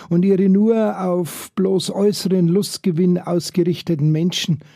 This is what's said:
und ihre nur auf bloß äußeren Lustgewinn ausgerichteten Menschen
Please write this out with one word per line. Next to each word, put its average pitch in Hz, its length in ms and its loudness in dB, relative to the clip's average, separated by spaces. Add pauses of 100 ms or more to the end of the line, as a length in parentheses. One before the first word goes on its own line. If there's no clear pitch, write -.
und 175 160 2
ihre 196 240 4
nur 208 520 2
auf 180 540 -4
bloß 190 380 -2
äußeren 190 560 0
Lustgewinn 180 680 0
ausgerichteten 170 920 -2
Menschen 160 480 -2 (180)